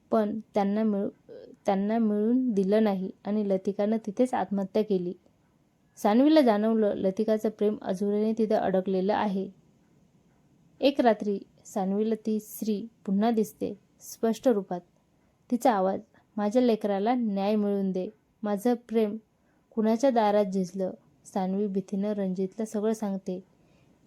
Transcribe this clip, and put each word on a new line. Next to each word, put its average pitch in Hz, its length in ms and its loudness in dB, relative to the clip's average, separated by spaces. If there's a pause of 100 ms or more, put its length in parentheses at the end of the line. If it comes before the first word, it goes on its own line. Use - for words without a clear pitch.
(120)
पण 214 280 0 (140)
त्यांना 208 300 2
मिळू-, 208 480 -4 (340)
त्यांना 202 320 0
मिळून 226 540 0
दिलं 202 320 2
नाही 190 280 0 (140)
आणि 208 240 -2
लतिकानं 202 560 0
तिथेच 247 280 0
आत्महत्या 196 500 -2
केली. 185 300 -2 (840)
सान्वीला 277 440 6
जाणवलं, 220 540 2
लतिकाचं 214 540 0
प्रेम 214 320 -2
अजूनही 208 560 -2
तिथं 214 180 2
अडकलेलं 190 580 0
आहे. 196 520 -4 (1120)
एक 277 220 2
रात्री 208 380 2 (260)
सान्वीला 208 500 -2 (100)
ती 214 140 -2
स्त्री 214 480 -6 (180)
पुन्हा 202 260 2
दिसते, 214 480 -4 (220)
स्पष्ट - 460 -2
रूपात. 190 320 0 (720)
तिचा 247 220 2
आवाज, 190 260 0 (380)
"माझ्या 208 240 2
लेकराला 214 520 2
न्याय 208 420 0
मिळवून 202 360 0
दे. 185 180 -4 (340)
माझं 208 300 0
प्रेम 220 440 -2 (580)
कुणाच्या 226 340 2
दारात 208 360 4
झिजलं?" 190 460 -4 (340)
सान्वी 190 420 -2
भीतीनं 196 400 -4
रणजितला 196 580 -4
सगळं 220 280 -2
सांगते. 196 500 -6 (640)